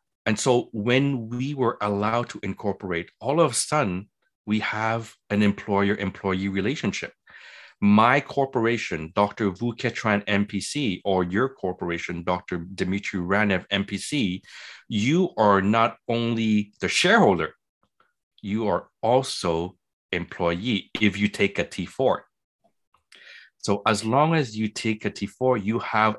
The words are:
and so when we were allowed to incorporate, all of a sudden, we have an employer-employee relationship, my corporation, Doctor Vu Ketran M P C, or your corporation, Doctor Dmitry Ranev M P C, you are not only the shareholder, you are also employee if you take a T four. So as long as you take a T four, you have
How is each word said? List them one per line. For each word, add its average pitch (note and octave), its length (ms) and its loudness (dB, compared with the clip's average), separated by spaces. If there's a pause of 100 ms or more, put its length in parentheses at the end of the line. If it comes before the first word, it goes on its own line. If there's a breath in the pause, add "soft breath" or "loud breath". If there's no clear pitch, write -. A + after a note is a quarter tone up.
(240)
and G#2+ 160 0
so A#2+ 320 2
when B2 560 0
we B2+ 240 -6
were B2+ 300 0
allowed G#2+ 480 0
to - 120 -14
incorporate, F#2+ 680 -6 (100)
all C#3 180 -2
of D#3+ 120 4
a A#2 40 -6
sudden, G#2 540 -2 (380)
we G#2 140 0
have A2+ 540 -4 (140)
an G#2 140 2
employer-employee G2+ 1080 0
relationship, G2 640 -4 (680 loud breath)
my A2 400 6
corporation, A2+ 920 -2
Doctor G#2 360 2
Vu A2+ 240 -4
Ketran G#2+ 520 -2
M G2+ 200 0
P G2+ 140 -6
C, A2 440 -4
or F#2 200 2
your G2+ 240 0
corporation, F2 760 -6
Doctor F2+ 340 -4
Dmitry F#2+ 640 -4
Ranev F#2+ 500 0
M G2 140 0
P G2+ 140 -6
C, G2+ 440 -4 (460 loud breath)
you C3 480 2
are G#2 240 6
not A2+ 360 2 (120)
only A2+ 720 0
the F#2 80 -2
shareholder, A#2+ 640 4 (840)
you G#2+ 280 -4
are F2 200 -2 (140)
also F2+ 720 0 (360)
employee F2+ 800 -2 (100)
if G2+ 180 2
you G#2 100 2
take G2+ 300 -2
a F2 60 -2
T - 220 -6
four. A#2+ 400 0 (1300 loud breath)
So - 280 0
as A2 180 2
long C#3+ 300 2
as B2 220 -2
you A2 120 -2
take A2 360 -4
a G#2 60 -2
T G2 160 -6
four, B2+ 300 0
you A2 240 -2
have G#2+ 380 2